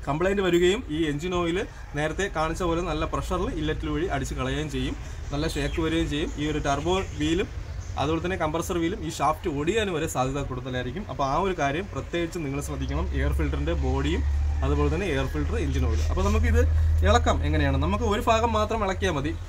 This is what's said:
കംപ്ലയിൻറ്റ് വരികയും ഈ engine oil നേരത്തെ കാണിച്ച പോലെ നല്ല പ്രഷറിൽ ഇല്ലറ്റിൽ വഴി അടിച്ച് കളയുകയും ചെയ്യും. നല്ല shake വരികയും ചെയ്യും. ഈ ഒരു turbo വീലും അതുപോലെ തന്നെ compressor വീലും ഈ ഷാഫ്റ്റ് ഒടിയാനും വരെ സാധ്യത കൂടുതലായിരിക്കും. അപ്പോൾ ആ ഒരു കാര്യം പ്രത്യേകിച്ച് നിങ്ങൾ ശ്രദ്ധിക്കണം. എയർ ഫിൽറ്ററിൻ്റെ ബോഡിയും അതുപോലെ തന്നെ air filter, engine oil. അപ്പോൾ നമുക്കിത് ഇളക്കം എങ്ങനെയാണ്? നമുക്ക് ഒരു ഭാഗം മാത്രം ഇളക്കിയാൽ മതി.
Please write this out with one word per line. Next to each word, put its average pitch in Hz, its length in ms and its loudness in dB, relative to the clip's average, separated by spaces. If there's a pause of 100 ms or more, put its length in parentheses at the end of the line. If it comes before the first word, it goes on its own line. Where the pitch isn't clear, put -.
കംപ്ലയിൻറ്റ് 190 380 2
വരികയും 180 340 4 (160)
ഈ - 20 -2 (120)
engine 151 220 -2 (100)
oil 170 140 0 (420)
നേരത്തെ 156 360 -2
കാണിച്ച 160 360 -2
പോലെ 165 200 0
നല്ല 156 220 -2
പ്രഷറിൽ 175 360 -2 (120)
ഇല്ലറ്റിൽ 151 340 -2
വഴി 151 120 -2 (100)
അടിച്ച് 139 240 -4
കളയുകയും 139 340 -2
ചെയ്യും. 131 220 -2 (360)
നല്ല 147 220 -2
shake 143 320 -2
വരികയും 160 260 0
ചെയ്യും. 147 180 -2 (100)
ഈ 147 100 -2
ഒരു 151 160 -2
turbo 147 300 0 (260)
വീലും 165 260 0 (520)
അതുപോലെ 160 240 0
തന്നെ 185 200 -2
compressor 160 380 -2
വീലും 165 240 -2
ഈ 151 120 -4
ഷാഫ്റ്റ് 156 400 0
ഒടിയാനും 190 380 0
വരെ 151 180 -2
സാധ്യത 135 340 0
കൂടുതലായിരിക്കും. 127 640 -4
അപ്പോൾ 139 200 -2
ആ 143 120 2
ഒരു 190 160 0
കാര്യം 147 320 0
പ്രത്യേകിച്ച് 170 540 -4
നിങ്ങൾ 139 220 -4
ശ്രദ്ധിക്കണം. 143 380 -2 (120)
എയർ 139 200 2
ഫിൽറ്ററിൻ്റെ 151 360 0 (100)
ബോഡിയും 135 380 0 (420)
അതുപോലെ 143 300 2
തന്നെ 190 200 0
air 135 180 0
filter, 151 220 0 (100)
engine 135 240 2
oil. - 120 2 (100)
അപ്പോൾ 185 180 2
നമുക്കിത് 214 320 6 (460)
ഇളക്കം 226 300 6 (100)
എങ്ങനെയാണ്? 143 380 2
നമുക്ക് 202 280 0
ഒരു 220 160 0
ഭാഗം 226 300 4
മാത്രം 214 280 0
ഇളക്കിയാൽ 190 320 0
മതി. 147 140 -2 (160)